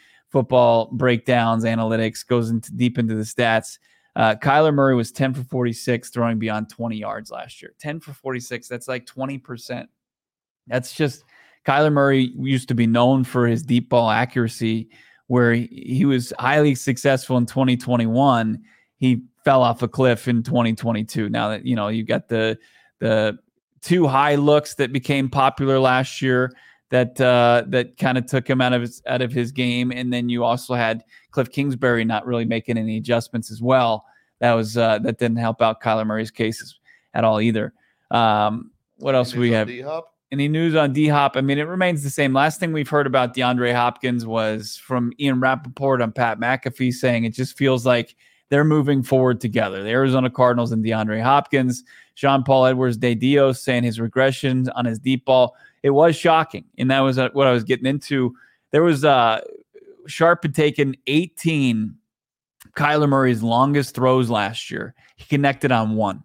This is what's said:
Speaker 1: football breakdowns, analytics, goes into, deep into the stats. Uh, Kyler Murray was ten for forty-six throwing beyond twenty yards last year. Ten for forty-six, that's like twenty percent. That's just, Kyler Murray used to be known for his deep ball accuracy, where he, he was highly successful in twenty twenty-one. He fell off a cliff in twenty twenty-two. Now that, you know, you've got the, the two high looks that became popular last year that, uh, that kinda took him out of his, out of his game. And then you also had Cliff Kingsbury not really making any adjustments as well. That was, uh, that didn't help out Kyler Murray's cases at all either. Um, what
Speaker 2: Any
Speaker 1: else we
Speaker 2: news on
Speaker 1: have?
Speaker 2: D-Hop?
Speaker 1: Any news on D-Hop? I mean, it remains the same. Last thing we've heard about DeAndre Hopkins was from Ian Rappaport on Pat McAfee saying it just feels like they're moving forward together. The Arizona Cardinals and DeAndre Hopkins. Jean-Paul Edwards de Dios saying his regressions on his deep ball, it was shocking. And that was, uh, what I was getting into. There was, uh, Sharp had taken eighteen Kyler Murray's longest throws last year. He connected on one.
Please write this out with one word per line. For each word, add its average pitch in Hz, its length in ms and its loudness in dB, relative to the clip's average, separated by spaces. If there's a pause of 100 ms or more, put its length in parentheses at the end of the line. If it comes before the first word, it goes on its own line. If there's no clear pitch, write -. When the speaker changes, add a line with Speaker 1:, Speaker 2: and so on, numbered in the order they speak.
(300)
Speaker 1:
football 120 640 4
breakdowns, 117 720 0
analytics, 113 600 -2
goes 117 240 0
into, 113 220 -4
deep 123 260 -2
into 113 160 -2
the 110 80 -4
stats. 113 560 -2 (360)
Uh, 110 220 2
Kyler 147 360 2
Murray 135 220 2
was 117 180 -2
ten 135 220 -2
for 135 80 -8
forty-six 120 680 -4
throwing 117 300 -2
beyond 107 320 -4
twenty 113 260 -8
yards 107 340 -10
last - 300 -16
year. - 180 -20
Ten 151 220 -10
for 143 120 -18
forty-six, 123 560 -10
that's 123 200 -10
like 127 180 -8
twenty 131 300 -8
percent. 123 540 -14 (760)
That's 123 260 -4
just, 147 300 -4 (420)
Kyler 147 260 2
Murray 135 460 2
used 131 300 -4
to 127 60 -2
be 117 120 2
known 123 380 4
for 120 220 0
his 113 160 0
deep 120 260 0
ball 117 220 2
accuracy, 113 800 -2 (380)
where 123 260 4
he, 117 140 -2
he - 380 -4
was 127 340 0
highly 143 360 2
successful 131 640 -2
in 120 100 2
twenty 127 300 0
twenty-one. 117 840 0 (360)
He 123 240 0 (220)
fell 135 180 4
off 120 200 0
a 117 60 -2
cliff 127 400 0
in 120 140 0
twenty 117 320 -2
twenty-two. 110 540 -4
Now 110 220 -4
that, 104 160 -8
you 123 100 -2
know, 104 120 -4
you've 110 200 -4
got - 200 -4
the, 110 300 -2 (400)
the 110 400 0 (440)
two 175 240 2
high 139 280 2
looks 147 400 2
that 131 180 -2
became 135 360 -2
popular 135 500 0
last 131 440 0
year 127 280 0 (400)
that, 127 300 0
uh, 120 480 4
that 123 300 -2
kinda 127 240 0
took 127 260 -2
him 131 120 2
out 127 120 2
of 123 80 2
his, 120 260 -8
out 127 140 -2
of 123 120 -4
his 123 200 -2
game. 123 400 -2
And 123 200 -6
then 120 160 -2
you 120 140 -2
also 120 320 -2
had 117 300 -2 (260)
Cliff 127 220 -4
Kingsbury 127 520 0
not 110 220 -2
really 120 200 -2
making 117 320 -4
any 110 180 -4
adjustments 117 540 -4
as 110 100 -16
well. 117 460 0 (340)
That 120 140 4
was, 113 220 -2
uh, 113 240 2
that 117 180 -4
didn't 117 180 0
help 113 240 -4
out 110 220 0
Kyler 110 240 -2
Murray's 110 240 -4
cases - 480 -6 (360)
at - 80 -2
all 110 180 2
either. 110 340 -2 (360)
Um, 110 600 0 (260)
what 139 180 -2
Speaker 2:
Any 127 40 2
Speaker 1:
else 123 160 -2
we 120 160 0
Speaker 2:
news - 20 2
on 113 60 2
Speaker 1:
have? 107 100 -2
Speaker 2:
D-Hop? 139 460 -12 (180)
Speaker 1:
Any 143 160 -2
news 160 260 0
on 147 180 2
D-Hop? 147 440 2
I 135 60 0
mean, 143 160 0
it 151 100 -4
remains 180 340 -2
the 139 80 -6
same. 135 220 0
Last 147 260 0
thing 165 140 -4
we've 147 160 -4
heard 147 180 0
about 127 280 0
DeAndre 123 400 0
Hopkins 123 500 -2
was 110 540 -4
from 120 420 -4
Ian 131 200 0
Rappaport 131 640 0
on 110 100 -2
Pat 113 280 -2
McAfee 127 540 -2
saying 120 300 0
it 113 100 -4
just - 240 -8
feels 131 260 0
like 120 320 0 (320)
they're 143 160 2
moving 147 380 2
forward 127 380 2
together. 101 420 -2
The 104 80 -6
Arizona 127 400 2
Cardinals 123 400 2
and 110 140 -2
DeAndre 110 380 -2
Hopkins. 131 640 0 (300)
Jean-Paul 135 520 2
Edwards 127 300 0
de 120 180 0
Dios 131 480 2
saying 123 200 0
his 113 160 -2
regressions 127 760 0
on 123 120 -4
his 113 120 -4
deep 131 280 -2
ball, 131 280 4 (280)
it 139 80 2
was 151 260 4
shocking. 160 480 0 (140)
And 127 120 0
that 135 100 2
was, 135 180 0
uh, 127 160 0
what 139 120 2
I 127 60 4
was 120 100 0
getting 127 220 -2
into. 131 500 -2 (360)
There 151 120 4
was, 156 220 2
uh, 120 380 4 (640)
Sharp 170 360 2
had 151 120 -4
taken 143 420 0 (100)
eighteen 143 920 0 (760)
Kyler 147 340 2
Murray's 127 340 2
longest 131 520 0
throws 127 360 2
last 104 400 -4
year. - 240 -10 (220)
He - 100 -20
connected 139 460 0
on 110 240 0
one. 104 280 -2